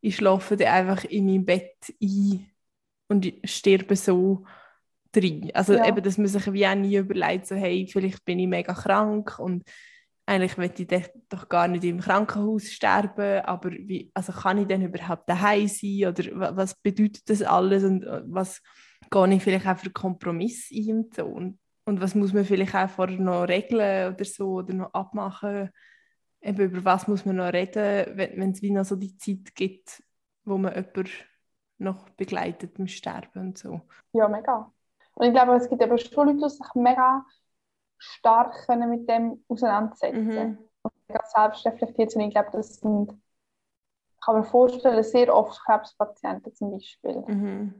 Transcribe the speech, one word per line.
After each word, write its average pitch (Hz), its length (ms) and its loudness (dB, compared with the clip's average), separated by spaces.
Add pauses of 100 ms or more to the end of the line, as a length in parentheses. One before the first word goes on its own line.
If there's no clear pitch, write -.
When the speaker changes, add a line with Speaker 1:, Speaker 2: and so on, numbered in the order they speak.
Speaker 1:
ich 208 160 -2
schlafe 190 400 2
dann 190 120 4
einfach 185 360 2
in 202 220 -2
meinem 190 180 2
Bett 180 320 0 (260)
ein 196 480 0 (580)
und 196 180 2
ich - 180 -6
sterbe 190 520 2
so 190 480 2 (680)
drin. 170 420 0
Also 196 200 4
Speaker 2:
Ja. 233 120 6
Speaker 1:
eben, 196 160 2
dass 190 160 0
man 208 100 2
sich 196 240 -2
wie 196 140 2
auch 190 80 2
nie 202 220 0
überlegt, 185 500 -2
so, - 80 -8
hey, 190 320 -2
vielleicht 190 380 -4
bin 180 140 -2
ich 185 100 0
mega 180 260 -2
krank 214 640 0
und 180 240 -6 (640)
eigentlich 190 300 0
möchte 202 260 -6
ich 170 60 -10
doch, 180 200 0 (200)
doch - 200 -16
gar 175 200 2
nicht 180 160 -4
im 175 160 -2
Krankenhaus 208 680 0
sterben, 202 760 0
aber 180 280 -4
wie, 190 420 -10
also 185 180 -6
kann 196 260 0
ich 202 100 0
denn 190 140 0
überhaupt 170 460 -6
daheim 208 380 2
sein 196 420 -2
oder 180 160 -2 (140)
wa-, 185 180 -4
was 190 240 -2
bedeutet 208 480 0
das 208 140 2
alles 190 420 4
und, 190 200 2
äh, - 220 -8
was 185 360 -6 (480)
gehe 190 240 6
ich 190 80 4
vielleicht 190 240 0
auch 185 120 2
für 185 120 -10
Kompromiss 185 840 -6
ein 220 260 -2
und 226 160 -6
so 165 120 -6
und, 185 320 -10 (260)
und 202 160 -2
was 185 140 -2
muss 202 180 2
man 202 120 4
vielleicht 196 320 0
auch 190 120 0
vorher 185 300 -4
noch 180 300 0
regeln 190 680 0
oder 202 100 -6
so 196 280 -6
oder 185 200 -6
noch 185 220 -6
abmachen, 196 760 -6 (720)
eben 202 180 -4
über 185 240 0
was 190 240 2
muss 202 160 -2
man 190 120 -2
noch 180 160 -2
reden, 196 640 -2
wenn, 190 220 -6
wenn's 190 240 -2
wie 202 80 -2
noch 196 140 0
so 196 100 -4
die 190 220 -8
Zeit 190 400 -10
gibt, - 440 -8 (440)
wo 196 140 -4
man 190 160 -2
jemanden 185 340 -6 (720)
noch 190 320 -8
begleitet 175 640 -8
beim 190 120 -6
Sterben - 540 -12
und 185 180 -10
so. 175 220 -14 (320)
Speaker 2:
Ja, 220 160 4
mega. 220 420 -4 (440)
Und - 120 2
ich 247 60 6
glaube, 247 240 8
es 247 120 2
gibt 247 140 2
eben 240 160 2
schon 285 300 2
Leute, 285 160 2
die 294 60 0
sich - 240 -18
mega 254 500 4 (720)
stark - 680 2
können 240 240 0
mit 233 180 -4
dem 233 400 -2
auseinandersetzen 220 760 -2
Speaker 1:
Mhm. 220 340 -4 (240)
Speaker 2:
und - 100 -8 (160)
mega - 180 -4
selbstreflektiert 220 840 0
sind. 214 120 -2
Ich 208 100 -2
glaube, 208 200 2
das 214 240 -8
sind, 208 360 -2 (1120)
kann 226 100 2
man 220 100 2
vorstellen, 247 580 4
sehr 240 320 4
oft - 300 2
Krebspatienten 208 880 -4
zum 202 180 -8
Beispiel. 196 540 -10
Speaker 1:
Mhm. 202 540 -6